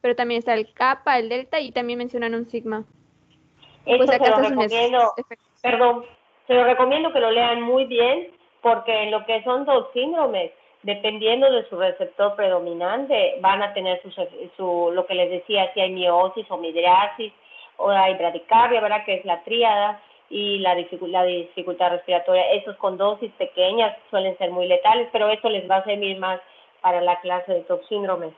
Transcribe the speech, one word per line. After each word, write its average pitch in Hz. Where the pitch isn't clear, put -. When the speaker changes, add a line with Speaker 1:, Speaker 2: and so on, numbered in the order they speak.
Speaker 1:
pero 240
también 240
está 233
el 220
kappa, 269
el 226
delta 262
y 254
también 240
mencionan 233
un 233
sigma. 220
Speaker 2:
Esto 247
Speaker 1:
Pues, 269
Speaker 2:
se 262
Speaker 1:
acá 269
Speaker 2:
lo 214
Speaker 1:
está 262
su 277
nes-, 240
Speaker 2:
recomiendo, 233
Speaker 1:
efecto. -
Speaker 2:
perdón, 240
se 254
lo 247
recomiendo 262
que 285
lo 226
lean 233
muy 254
bien, 254
porque 226
en 214
lo 214
que 220
son 254
dos 262
síndromes, 247
dependiendo 214
de 240
su 190
receptor 190
predominante, 185
van 190
a 202
tener 180
su, 196
su, 175
lo 180
que 190
les 180
decía, 185
si 202
hay 185
miosis 185
o 180
midriasis, 180
o 202
hay 190
bradicardia, 214
¿verdad? 208
Que 196
es 185
la 185
tríada, 214
y 202
la 185
dificu-, 175
la 180
dificultad 180
respiratoria. 180
Esos 202
con 190
dosis 208
pequeñas 196
suelen 190
ser 180
muy 180
letales, 220
pero 214
eso 220
les 190
va 190
a 190
servir 202
más 185
para 180
la 175
clase 180
de 175
cox 180
síndrome. 185